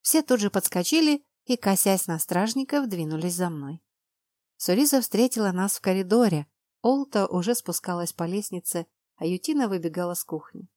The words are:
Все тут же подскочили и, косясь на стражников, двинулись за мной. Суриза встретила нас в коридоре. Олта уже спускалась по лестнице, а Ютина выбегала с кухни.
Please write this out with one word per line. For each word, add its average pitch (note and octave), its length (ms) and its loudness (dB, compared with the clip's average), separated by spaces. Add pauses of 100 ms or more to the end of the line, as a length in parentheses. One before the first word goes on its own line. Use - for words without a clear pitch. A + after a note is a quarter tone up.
Все D#4 200 2
тут B3 180 2
же G3+ 100 0
подскочили D4 720 2 (200)
и, B3 120 0
косясь G3 500 2
на D#3+ 120 -2
стражников, B3 680 -2
двинулись E3 460 -4
за F3 160 -2
мной. D3+ 320 -10 (720)
Суриза C4 440 4
встретила A3 520 0
нас F#3 240 0
в - 40 -12
коридоре. F#3+ 680 2 (360)
Олта C4 440 0
уже F#3 280 -2
спускалась F3 580 -6
по E3+ 120 -6
лестнице, F3+ 640 -6 (300)
а E3 100 -4
Ютина A#3 420 0
выбегала F3 460 -4
с - 100 -8
кухни. E3 520 -12